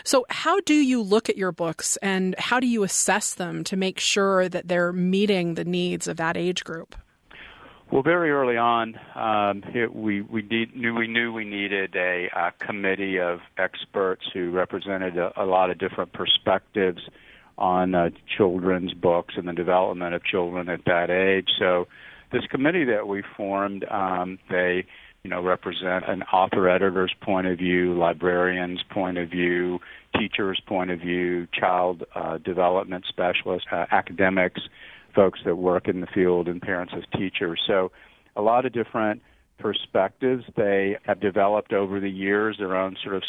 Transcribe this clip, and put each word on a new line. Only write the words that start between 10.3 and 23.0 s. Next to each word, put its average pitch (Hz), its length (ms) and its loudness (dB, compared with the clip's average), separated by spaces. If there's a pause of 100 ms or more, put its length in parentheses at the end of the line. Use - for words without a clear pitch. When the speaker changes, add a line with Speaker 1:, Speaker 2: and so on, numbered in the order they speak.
Speaker 2:
de-, 113 320 -2
knew, 120 200 -4
we 117 120 -2
knew 117 260 -2
we 113 120 -6
needed 101 520 -4
a, 90 400 0
uh, 87 220 0
committee 98 600 -2
of 87 220 -2 (160)
experts 92 680 -4 (100)
who 87 160 -4
represented 92 640 -4
a, 87 160 -2 (100)
a 98 40 0
lot 92 240 2
of 85 80 -4
different 92 340 -4
perspectives 95 880 0 (560)
on, 92 380 2
uh, 85 160 4 (260)
children's 92 560 2
books 87 460 0
and 90 100 -6
the 85 40 -6
development 90 640 0
of 85 100 -6
children 90 440 -2
at 85 160 -6
that 85 260 2
age. 95 380 2 (120)
So 90 260 2 (460)
this 120 180 -2
committee 151 360 2
that 107 200 0